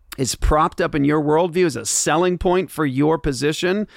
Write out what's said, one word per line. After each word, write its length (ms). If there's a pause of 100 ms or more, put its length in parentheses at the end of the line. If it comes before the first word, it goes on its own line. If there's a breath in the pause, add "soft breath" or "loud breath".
(160)
is 200
propped 440
up 140
in 100
your 160
worldview 460
as 80
a 100
selling 540
point 320
for 160
your 320
position. 800